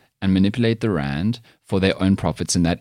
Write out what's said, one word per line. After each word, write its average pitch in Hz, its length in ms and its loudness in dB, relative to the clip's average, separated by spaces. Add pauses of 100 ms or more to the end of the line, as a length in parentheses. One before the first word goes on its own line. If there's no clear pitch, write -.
(200)
and 95 120 0
manipulate 110 480 2
the 117 100 -2
rand 78 500 -2 (240)
for 98 160 -2
their 95 220 0
own 95 140 4
profits, 85 380 -4
and 87 100 2
that 85 160 0